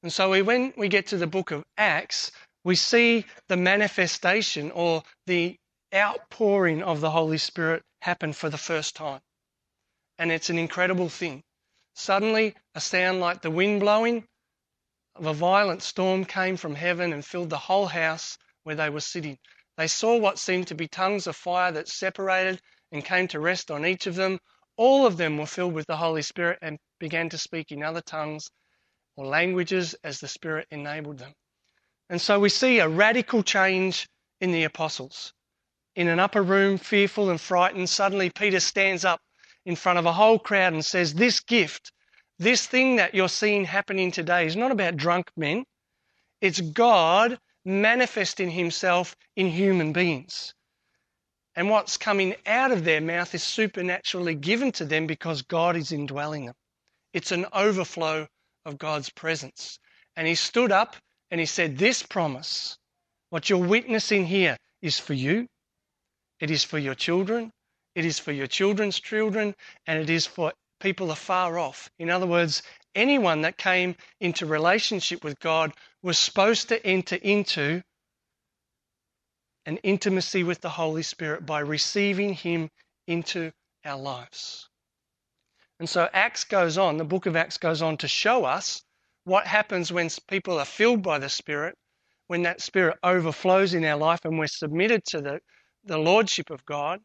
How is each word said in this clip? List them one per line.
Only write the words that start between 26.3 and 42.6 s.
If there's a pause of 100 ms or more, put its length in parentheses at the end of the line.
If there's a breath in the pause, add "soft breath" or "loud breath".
and (220)
began
to
speak
in
other
tongues (680)
or
languages
as
the
Spirit
enabled
them. (760)
And
so
we
see
a
radical
change (320)
in
the
apostles. (640)
In
an
upper
room,
fearful
and
frightened,
suddenly
Peter
stands
up (440 soft breath)
in
front
of
a
whole
crowd
and
says,
"This
gift, (440 soft breath)
this